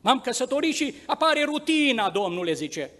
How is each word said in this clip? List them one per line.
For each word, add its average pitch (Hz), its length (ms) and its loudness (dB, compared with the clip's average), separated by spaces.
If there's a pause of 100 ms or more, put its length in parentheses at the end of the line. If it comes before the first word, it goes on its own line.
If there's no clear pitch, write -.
"M-am 247 180 4
căsătorit 269 560 -2
și 285 180 -2 (120)
apare 302 380 2
rutina, 294 640 2
domnule", 175 440 -2
zice. 151 460 -6